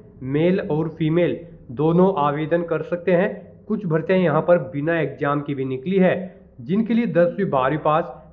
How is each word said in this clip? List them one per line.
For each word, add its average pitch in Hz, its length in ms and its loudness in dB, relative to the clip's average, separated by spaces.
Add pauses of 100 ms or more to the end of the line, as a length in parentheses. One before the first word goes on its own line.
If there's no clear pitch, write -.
(240)
मेल 156 380 2
और 160 280 -2
फीमेल 160 480 0 (340)
दोनों 170 480 4
आवेदन 151 440 0
कर 160 200 -4
सकते 175 300 -2
हैं। 196 160 2 (360)
कुछ 214 200 -4
भर्तियां 160 340 2
यहाँ 156 220 2
पर 175 160 4 (120)
बिना 156 300 -2
एग्जाम 143 420 -2
की 143 120 -6
भी 131 120 -4
निकली 131 320 -2
है, 180 180 4 (460)
जिनके 208 320 0
लिए 233 140 2
दसवीं, 170 420 2
बारहवीं 139 300 0
पास, 151 360 0 (160)